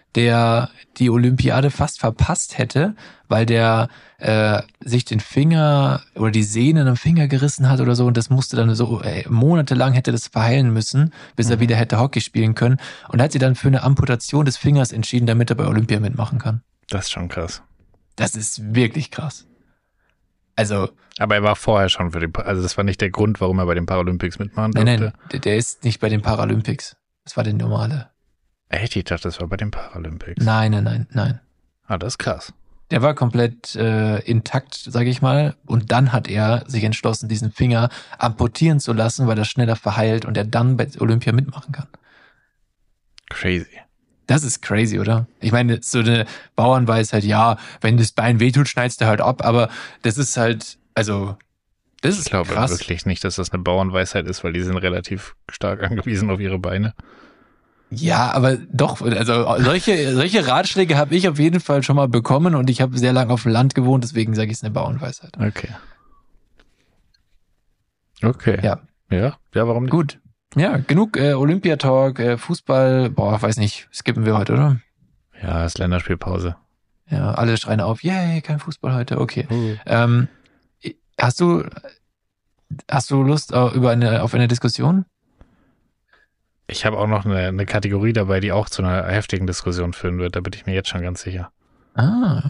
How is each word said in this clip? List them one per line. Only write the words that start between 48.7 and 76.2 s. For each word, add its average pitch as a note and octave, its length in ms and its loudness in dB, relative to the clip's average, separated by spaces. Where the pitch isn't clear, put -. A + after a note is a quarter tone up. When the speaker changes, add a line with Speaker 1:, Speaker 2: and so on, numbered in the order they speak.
Speaker 1:
du A2+ 40 2
halt G#2+ 160 4
ab. - 220 0
Aber A#2 260 4
das A#2+ 140 0
ist C#3 200 -4
halt, A2+ 400 -2
also, G2+ 400 -2
das G3 160 0
ist D#3+ 100 -8
Speaker 2:
Ich - 40 -12
glaube F2 220 -2
Speaker 1:
krass. E2 180 0
Speaker 2:
wirklich F2 340 -6
nicht, F#2 200 -2
dass F#2 100 -4
das F2+ 160 -6
eine F2+ 120 -4
Bauernweisheit F#2 640 -2
ist, F2+ 180 -8
weil E2 80 -4
die F2 100 -4
sind F2+ 140 -2
relativ F#2 580 -6
stark G2 340 -6
<laughs> F2 60 -2
angewiesen G#2 400 -2
auf F#2+ 100 -2
ihre F#2+ 200 -4
Beine. F#2+ 340 -4
Speaker 1:
Ja, B2 380 0
aber C3 240 2
doch, - 460 -2
also A#2 600 0
solche, D3+ 540 2
solche E3+ 320 2
Ratschläge E3 500 2
habe C#3+ 160 2
ich F#3 140 2
auf D3 120 -2
jeden E3+ 200 4
Fall C#3+ 240 0
schon C#3 140 2
mal C#3 100 4
bekommen C3+ 480 2
und C3 140 2
ich A#2+ 100 2
habe B2+ 180 0
sehr B2 140 2
lange B2+ 220 2
auf A#2 100 0
dem A#2+ 80 0
Land B2 240 4
gewohnt, C3 300 2
deswegen A2 280 -2
sage A2 140 0
ich, A2 60 -4
es - 60 -10
ist - 40 -14
eine G#2+ 100 -4
Bauernweisheit. - 640 -8
Speaker 2:
Okay. - 300 -4
Okay. A2+ 400 2
Speaker 1:
Ja. F#2 160 0
Speaker 2:
Ja, G#2 260 0
ja, A2 140 2
warum A#2+ 160 0
nicht? B2+ 80 -4
Speaker 1:
Gut. D#3 280 0
Ja, D#3+ 220 2
genug, F3 400 2
äh, C#3+ 160 2
Olympiatalk, C#3 880 2
äh, A#2+ 180 0
Fußball. C3 720 0
Boah, G2+ 320 0
weiß G#2+ 160 0
nicht, G#2 340 -2
skippen - 340 -2
wir A2 120 2
heute, G2 160 0
oder? C#3 240 4
Speaker 2:
Ja, E2 240 -2
ist - 120 -6
Länderspielpause. F2+ 800 -4